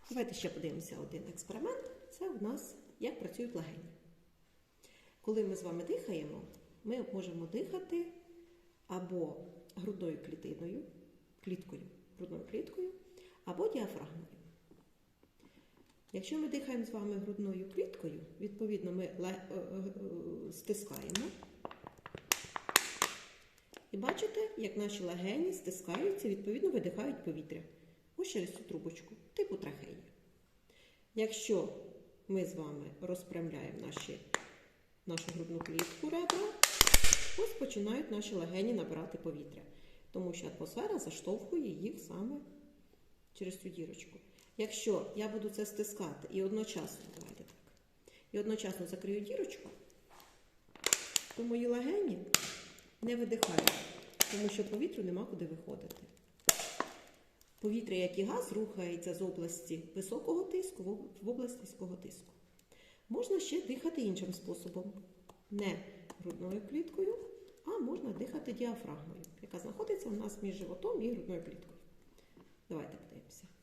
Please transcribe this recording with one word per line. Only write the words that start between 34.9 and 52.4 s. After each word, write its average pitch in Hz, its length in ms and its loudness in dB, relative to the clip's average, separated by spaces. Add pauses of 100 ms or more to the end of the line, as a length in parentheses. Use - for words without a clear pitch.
нашу 165 180 0 (100)
грудну 165 240 -2
клітку, 160 520 0
ребра, 349 420 2 (840)
ось - 200 4
починають 240 520 0
наші 208 240 -2
легені 185 380 2
набирати 160 460 -2
повітря, 147 440 -6 (500)
тому 180 200 -2
що 165 140 -6
атмосфера 302 520 -2
заштовхує 233 720 0
їх 180 300 -2
саме 214 380 -4 (960)
через 185 240 -6
цю - 100 -8
дірочку. 170 500 -10 (380)
Якщо 214 500 2 (100)
я 214 120 -2
буду 208 220 -2
це 214 160 -2
стискати 202 640 -4
і 190 120 0
одночасно, 196 640 0 (120)
давайте - 280 -12
так, - 120 -20 (760)
і 208 60 0
одночасно 202 480 0
закрию 196 340 -2
дірочку, - 500 -4 (1700)
то 233 60 0
мої 240 240 4
легені 247 520 4 (840)